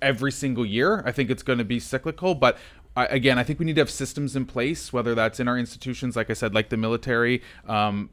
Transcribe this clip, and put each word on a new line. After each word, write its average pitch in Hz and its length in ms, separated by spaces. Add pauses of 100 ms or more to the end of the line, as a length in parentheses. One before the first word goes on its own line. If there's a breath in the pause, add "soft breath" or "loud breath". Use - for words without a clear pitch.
every 135 300
single 127 340
year. 139 400
I 123 60
think 127 180
it's - 140
gonna 120 220
be 120 160
cyclical, 165 540
but 123 220 (380 loud breath)
I, 123 120
again, 131 300
I 123 60
think 143 160
we 165 60
need 160 100
to 156 60
have - 100
systems 139 460
in 131 80
place, 139 480
whether 120 200
that's 113 280
in 123 80
our 123 100
institutions, 120 560
like 113 140
I 110 40
said, 107 220
like 110 140
the 120 80
military, 117 680 (240 loud breath)
um, 104 460